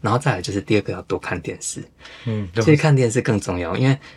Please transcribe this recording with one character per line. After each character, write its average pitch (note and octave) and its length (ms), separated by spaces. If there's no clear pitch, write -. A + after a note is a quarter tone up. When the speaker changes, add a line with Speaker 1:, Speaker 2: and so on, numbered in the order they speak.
Speaker 1:
然 G#2 100
后 A#2+ 60
再 C3 140
来 - 100
就 A2 100
是 G2 80
第 G#2+ 180
二 G2 40
个 - 100
要 F2+ 120
多 F#2 160
看 F2+ 200
电 - 220
视。 - 220
Speaker 2:
嗯， G#2+ 300
Speaker 1:
其 A2+ 80
实 D3+ 120
看 D3 200
电 B2+ 140
视 A#2+ 120
更 G#2+ 180
重 F2+ 200
要， F2 180
因 C3 100
为 C#3 80